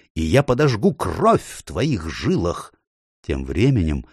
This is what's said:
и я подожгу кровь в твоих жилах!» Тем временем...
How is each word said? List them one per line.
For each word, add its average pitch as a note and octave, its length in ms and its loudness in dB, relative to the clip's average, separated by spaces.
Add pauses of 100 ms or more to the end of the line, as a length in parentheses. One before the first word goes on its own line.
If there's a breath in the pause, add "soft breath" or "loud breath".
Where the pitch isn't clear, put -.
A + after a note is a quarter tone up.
(140 soft breath)
и E2 80 -4
я C3 220 4
подожгу C3 500 2
кровь F#3 500 0
в - 200 -18
твоих F#2+ 460 -4
жилах!» F2 640 -4 (520)
Тем C2+ 180 -4
временем... E2 680 0